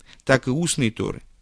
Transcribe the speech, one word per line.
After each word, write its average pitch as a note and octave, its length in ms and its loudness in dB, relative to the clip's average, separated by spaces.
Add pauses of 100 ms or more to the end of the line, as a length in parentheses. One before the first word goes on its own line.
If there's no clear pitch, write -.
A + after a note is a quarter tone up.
(240)
так C3+ 240 2
и B2+ 40 2
устной D3 400 0
Торы, - 320 -6 (180)